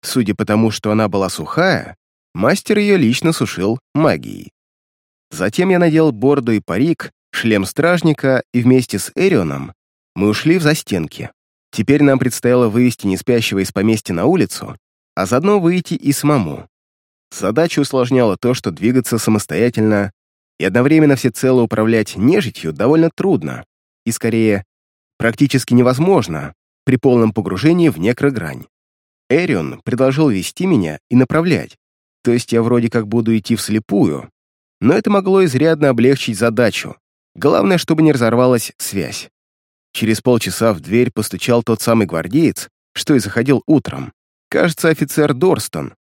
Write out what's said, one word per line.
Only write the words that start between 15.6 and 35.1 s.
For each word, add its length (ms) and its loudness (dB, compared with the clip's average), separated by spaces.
выйти 340 -2
и 180 -2
самому. 560 -2
Задачу 520 -2
усложняло 540 0
то, 180 -2
что 160 -6
двигаться 480 -2
самостоятельно 960 0
и 60 -4
одновременно 520 4
всецело 460 0
управлять 540 0
нежитью 560 0
довольно 420 2
трудно 500 -4
и, 60 -4
скорее, 540 0
практически 560 0
невозможно 800 2
при 120 2
полном 360 4
погружении 580 2
в 80 -8
некрогрань. 680 -2
Эрион 560 -2
предложил 460 2
вести 360 -4
меня 320 0
и 60 -2
направлять, 600 -4
то 80 2
есть 200 -2
я 100 2
вроде 260 0
как 180 -4
буду 300 0
идти 200 -2
вслепую, 760 -2
но 140 4
это 160 0